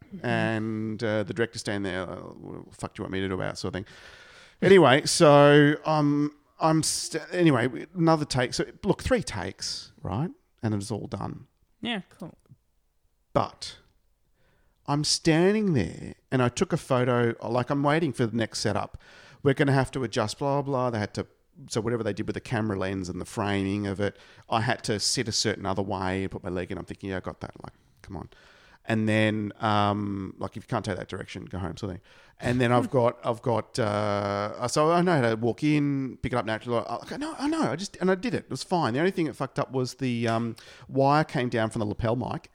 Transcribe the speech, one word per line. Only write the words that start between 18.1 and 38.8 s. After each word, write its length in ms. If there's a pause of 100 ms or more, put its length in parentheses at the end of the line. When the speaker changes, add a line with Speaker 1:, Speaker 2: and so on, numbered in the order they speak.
Speaker 2:
for 140
the 100
next 240
setup. 380 (440)
"We're 120
gonna 200
have 180
to 140
adjust, 340
blah, 220
blah, 100
blah." 200
They 80
had 160
to, 120 (420)
so 120
whatever 200
they 120
did 140
with 80
the 40
camera 400
lens 300
and 100
the 60
framing 640
of 120
it, 180 (320)
I 120
had 240
to 160
sit 260
a 60
certain 320
other 160
way 420
and 80
put 140
my 40
leg 220
in. 60
I'm 80
thinking, 240
"Yeah, 80
I 20
got 220
that. 100 (100)
Like, 120 (280)
come 140
on." 140 (560)
And 240
then, 500
um, 800
like, 180
"If 80
you 40
can't 180
take 100
that 140
direction, 340
go 140
home," 180
sort 160
of 60
thing. 40 (380)
And 220
then 100
I've 200
Speaker 1:
<laughs> 80
Speaker 2:
got, 240
I've 180
got, 380
uh, 920
so 240
I 80
know 200
how 100
to 40
walk 280
in, 580
pick 100
it 60
up 80
naturally. 340
I, 200 (120)
I, 60
no, 200
I 120
know, 220
I 40
just, 220
and 120
I 60
did 180
it. 120
It 40
was 140
fine. 300